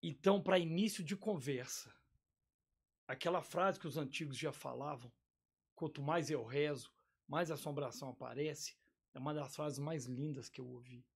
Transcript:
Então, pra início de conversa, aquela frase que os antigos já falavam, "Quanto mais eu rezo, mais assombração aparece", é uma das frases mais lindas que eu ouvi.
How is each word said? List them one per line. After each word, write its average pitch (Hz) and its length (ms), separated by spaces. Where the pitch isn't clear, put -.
Então, 190 360
pra 185 200
início 180 440
de 196 140
conversa, 139 720
aquela 170 340
frase 180 380
que - 80
os 139 100
antigos 143 400
já 143 140
falavam, 127 600
"Quanto - 260
mais 156 300
eu 131 160
rezo, 139 480
mais 160 220
assombração 139 600
aparece", 127 680
é - 20
uma 143 160
das 143 220
frases 147 240
mais 147 260
lindas 135 420
que - 140
eu 127 60
ouvi. 123 360